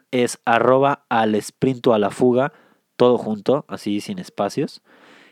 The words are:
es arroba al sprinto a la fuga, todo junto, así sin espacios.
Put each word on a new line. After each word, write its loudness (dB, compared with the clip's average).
es -2
arroba 2
al 0
sprinto 0
a 2
la 0
fuga, 0
todo 4
junto, -4
así -6
sin -10
espacios. -6